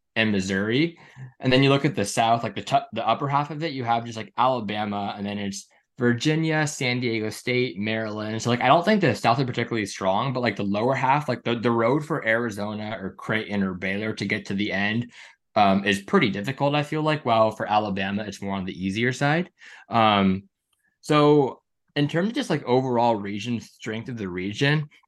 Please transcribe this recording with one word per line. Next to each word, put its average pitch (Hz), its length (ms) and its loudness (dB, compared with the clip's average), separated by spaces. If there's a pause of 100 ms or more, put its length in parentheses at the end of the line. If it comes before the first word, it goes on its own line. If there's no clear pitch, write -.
(140)
and 110 160 2
Missouri. 104 680 0 (420)
And 127 100 0
then 131 120 6
you 135 80 6
look 139 160 4
at - 80 0
the 107 100 -2
South, 117 380 2
like, 107 120 -6
the 104 80 -8
t-, - 140 0 (160)
the 107 160 -2
upper 127 200 0
half 143 220 0
of 156 140 -6
it, 160 80 -4
you 131 100 -6
have 117 220 0
just, 113 140 -10
like, 107 180 -12
Alabama, 107 800 0
and 101 80 -8
then 101 140 -6
it's 98 300 -8 (300)
Virginia, 156 680 0
San 127 340 -4
Diego 113 280 -2
State, 123 500 -2
Maryland. 107 600 -4
So, 117 100 -2
like, 120 120 2
I 123 40 2
don't 160 180 6
think 214 160 4
the 135 140 2
South 120 240 2
is 139 60 0
particularly 117 420 -2
strong, 101 460 -2
but, 123 80 -4
like, 113 160 0
the - 80 -4
lower 107 300 0
half, 131 340 0
like, 120 160 -4
the, 117 100 0
the 117 160 0
road 117 340 2
for 135 220 -6
Arizona 107 760 -2
or 95 100 -8
Creighton 104 520 -4
or 95 120 -2
Baylor 98 400 -6
to - 100 -6
get 101 220 -4
to 101 80 -6
the 98 180 -2
end, 104 400 -2 (420)
um, 98 300 4
is 101 160 2
pretty 156 300 2
difficult, 135 440 -2
I 147 80 0
feel 156 200 -4
like, 151 220 -2
while 113 260 4
for 107 200 -6
Alabama, 101 540 0
it's 101 180 -12
more 98 120 -4
on 95 100 -4
the 90 200 -8
easier 113 280 0
side. 147 380 0 (400)
Um, 110 540 4 (580)
so 147 580 4 (340)
in 143 140 2
terms 175 220 0
of 240 40 -10
just, 262 160 -4
like, 147 140 0
overall 120 500 2
region, 104 460 -6
strength 110 480 -10
of 127 80 -8
the 101 120 -6
region, 117 600 0 (200)